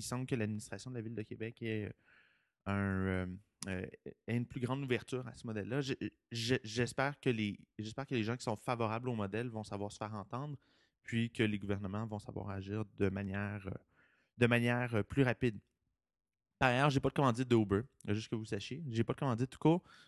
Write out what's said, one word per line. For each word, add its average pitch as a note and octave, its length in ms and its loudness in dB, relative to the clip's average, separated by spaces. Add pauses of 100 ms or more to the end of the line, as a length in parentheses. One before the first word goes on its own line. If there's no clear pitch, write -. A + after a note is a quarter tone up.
semble B2+ 260 -6
que C#3 80 -4
l'administration G#2+ 560 -4
de B2+ 60 -8
la A2+ 60 -6
Ville A2+ 120 -8
de G#2+ 80 -4
Québec A2 400 -10
ait G#2+ 300 -2 (760)
un, G2 400 2
euh, F#2 200 0 (420)
euh, F#2 180 -4 (400)
ait A2+ 100 0
une A#2+ 100 -2
plus - 140 -8
grande C3 220 -2
ouverture B2 460 -2
à - 60 -12
ce - 120 -14
modèle-là. A2 360 -4
Je, C3 120 -2 (380)
je, A#2 320 0
j'espère B2 560 -2
que C3+ 100 0
les, G#2+ 300 0 (180)
j'espère A2 280 -8
que C#3 80 -4
les A2 100 2
gens A#2 120 0
qui - 60 -10
sont G#2+ 140 -2
favorables A#2 520 -2
au B2 60 -2
modèle G#2+ 340 -2
vont A2 160 -6
savoir G2+ 280 -6
se - 60 -14
faire G#2+ 160 -6
entendre, B2+ 420 -6 (480)
puis A#2 260 0
que - 120 0
les G#2+ 160 2
gouvernements G2+ 480 -2
vont G#2 120 -6
savoir G2+ 320 -8
agir G2 340 -4 (140)
de G2+ 120 4
manière, G2+ 580 -4
euh, - 100 -6 (600)
de A#2+ 80 6
manière, A#2+ 500 4
euh, G2+ 60 4
plus - 200 4
rapide. A#2+ 360 2 (1000)
Par C3 120 6
ailleurs, C#3 200 6
j'ai C3 100 4
pas C#3 80 4
de - 60 -4
commandite B2+ 340 4
de A#2+ 80 8
Uber, G2+ 260 6 (260)
juste G#2+ 200 0
que A#2 80 -4
vous A2 80 -4
sachiez. A2 460 -6
J'ai A2+ 140 2
pas - 80 -2
de - 60 -8
commandite C3 320 0
tout - 80 -16
court. E3 240 6 (260)